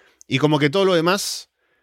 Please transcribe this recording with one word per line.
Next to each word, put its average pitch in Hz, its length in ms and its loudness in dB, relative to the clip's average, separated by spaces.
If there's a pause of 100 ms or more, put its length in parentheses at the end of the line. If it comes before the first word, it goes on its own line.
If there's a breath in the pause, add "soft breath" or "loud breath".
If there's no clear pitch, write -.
(280 soft breath)
Y 135 100 -2
como 147 200 2
que 143 120 2
todo 196 160 0
lo 190 80 2
demás, 175 560 -2 (320)